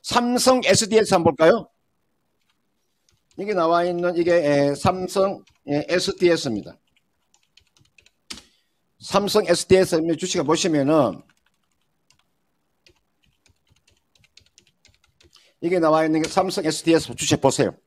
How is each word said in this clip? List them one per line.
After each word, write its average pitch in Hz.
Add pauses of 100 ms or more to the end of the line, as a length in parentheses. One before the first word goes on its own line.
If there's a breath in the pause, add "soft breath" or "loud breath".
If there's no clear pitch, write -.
삼성 240
에스디에스 196
한번 165
볼까요? 170 (1700)
이게 202
나와 170
있는 175
이게, 170
에, 143
삼성, 185 (240)
에, 143
에스디에스입니다. 165 (2250)
삼성 202
에스디에스 175 (160)
주식을 180
보시면은 147 (4000 soft breath)
이게 175
나와 160
있는 160
게 156
삼성 190
에스디에스 156
주식 151
보세요. 127 (120)